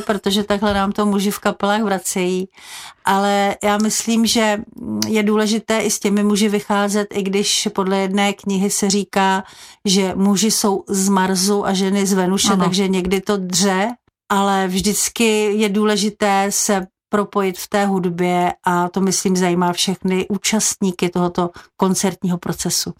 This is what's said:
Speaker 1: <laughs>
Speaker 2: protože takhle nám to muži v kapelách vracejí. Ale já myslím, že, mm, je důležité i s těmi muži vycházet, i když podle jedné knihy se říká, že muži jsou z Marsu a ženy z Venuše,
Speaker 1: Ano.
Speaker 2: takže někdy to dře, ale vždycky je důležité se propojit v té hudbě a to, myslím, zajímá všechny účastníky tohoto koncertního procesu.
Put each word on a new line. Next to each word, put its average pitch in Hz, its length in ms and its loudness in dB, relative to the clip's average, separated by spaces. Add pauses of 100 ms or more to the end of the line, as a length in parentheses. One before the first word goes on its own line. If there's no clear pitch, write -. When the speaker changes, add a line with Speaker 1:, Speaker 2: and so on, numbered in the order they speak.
Speaker 1:
<laughs> - 40 -14
Speaker 2:
protože 202 360 0
takhle 202 320 0
nám 196 180 0
to 208 140 0
muži 202 240 2
v 196 80 -4
kapelách 202 440 0
vracejí. 185 680 -2 (560)
Ale 202 600 2
já 208 140 2
myslím, 220 480 0
že, 214 320 2 (220)
mm, 214 280 -6
je 214 140 0
důležité 214 580 0
i 220 100 -2
s - 80 -2
těmi 208 240 0
muži 208 260 2
vycházet, 202 640 0
i 202 80 -2
když 196 520 -2
podle 190 240 0
jedné 196 340 0
knihy 196 380 -2
se 196 200 0
říká, 196 540 0 (400)
že 190 300 2
muži 196 360 2
jsou 202 380 0
z 190 200 0
Marsu 190 580 0
a 196 60 0
ženy 196 340 0
z 190 60 0
Venuše, 190 400 2
Speaker 1:
Ano. 185 120 2
Speaker 2:
takže 185 240 2
někdy 185 320 0
to 202 160 0
dře, 185 520 0 (400)
ale 196 400 2
vždycky 214 840 0
je 214 160 2
důležité 208 840 0
se 190 360 0 (220)
propojit 196 500 -2
v - 100 -10
té 202 180 0
hudbě 180 680 0 (120)
a 175 240 0
to, 185 120 -4
myslím, 185 360 0
zajímá 180 360 2
všechny 185 560 -2
účastníky 196 800 -2
tohoto 175 420 -2 (260)
koncertního 180 600 0
procesu. - 600 -4